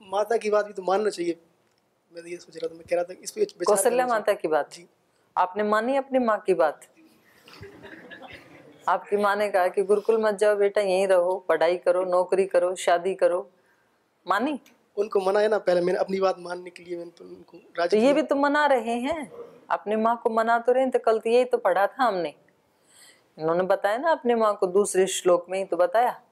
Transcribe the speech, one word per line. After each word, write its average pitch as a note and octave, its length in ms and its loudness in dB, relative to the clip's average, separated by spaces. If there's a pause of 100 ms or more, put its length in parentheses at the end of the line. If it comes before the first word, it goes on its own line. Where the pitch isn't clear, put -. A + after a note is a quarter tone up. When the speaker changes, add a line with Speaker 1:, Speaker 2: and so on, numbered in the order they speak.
Speaker 1:
माता G#3 340 -2
की G#3 140 -4
बात G#3 160 0
भी G#3 60 -16
तो F#3+ 100 -12
मानना G3 280 0
चाहिए। E3+ 300 -6 (720)
मैं E3+ 100 -16
तो E3+ 60 -20
ये F3 80 -12
सोच E3 200 -20
रहा D#3+ 120 -8
था, E3 60 -12
मैं E3 100 -20
कह E3+ 120 -2
रहा F3 80 -2
था F#3 100 -10
इस - 160 -16
पे G#3+ 100 -10
विचार F3+ 260 -4
Speaker 2:
कौशल्या G3+ 160 2
Speaker 1:
करना A#3+ 140 0
चाहिए। B3+ 140 0
Speaker 2:
माता G#3+ 220 0
की F3+ 160 -4
बात। D3+ 240 -2
Speaker 1:
जी। F3 140 -20 (500)
Speaker 2:
आपने G3 280 0
मानी A3 320 0
अपनी C4 220 -2
माँ A3 220 2
की F#3+ 140 0
बात? D#3 260 0 (2000)
आपकी F#3 280 -2
माँ G3+ 200 0
ने G#3 140 -2
कहा F#3 180 2
कि G3 140 -2
गुरुकुल G#3 400 2
मत G#3+ 120 0
जाओ G#3 220 2
बेटा, G3+ 240 0
यहीं F#3+ 280 2
रहो, F#3 260 4 (140)
पढ़ाई E3 300 2
करो, F3+ 260 0
नौकरी F3+ 420 0
करो, F3+ 300 0
शादी F3+ 380 0
करो, F3+ 340 0 (800)
मानी? A3+ 320 -2 (380)
Speaker 1:
उनको G3+ 240 -2
मनाया G#3 280 2
ना G#3+ 100 0
पहले, F3+ 220 0
मैंने F3+ 180 -2
अपनी F#3+ 220 -4
बात F#3 180 0
मानने F3+ 320 -14
के F3 120 -20
लिए F3 140 -12
मैंने E3+ 140 -14
तो - 140 -20
उनको F3 340 -20 (200)
राजी F3 100 0
Speaker 2:
तो G3+ 80 2
ये G#3+ 60 4
Speaker 1:
किया। C#4 120 4
Speaker 2:
भी D4+ 80 2
तो C4+ 140 -2
मना C#4+ 300 2
रहे A#3 340 0
हैं, C#4+ 300 -6 (400)
अपनी G3+ 260 -4
माँ A3+ 260 0
को A#3 80 -2
मना A3+ 280 2
तो A#3+ 140 0
रहे C4 100 4
हैं। C4 100 0
तो B3 80 0
कल A3+ 180 2
तो A3+ 120 -4
यही A#3+ 140 4
तो B3 140 0
पढ़ा G3 280 2
था C4 180 -2
हमने, F3+ 300 -2 (1040)
इन्होंने E3 260 0
बताया G3 340 0
ना E4 120 0
अपनी A#3+ 240 0
माँ A3 220 2
को, G3 120 -2
दूसरे F#3 400 2
श्लोक F3 420 0
में F#3+ 80 -6
ही F#3+ 60 -4
तो F3 120 -6
बताया F3+ 440 0 (120)